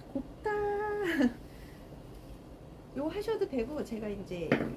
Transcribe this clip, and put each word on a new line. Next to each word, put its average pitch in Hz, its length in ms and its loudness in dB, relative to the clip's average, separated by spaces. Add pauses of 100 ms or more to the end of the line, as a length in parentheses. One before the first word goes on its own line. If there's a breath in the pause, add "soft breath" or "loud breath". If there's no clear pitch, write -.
(120)
곱다. - 380 -2
<laughs> 415 880 4 (1600 loud breath)
요 285 120 2
하셔도 403 400 2
되고, 262 360 0
제가 214 240 -4
이제 180 400 -2 (280)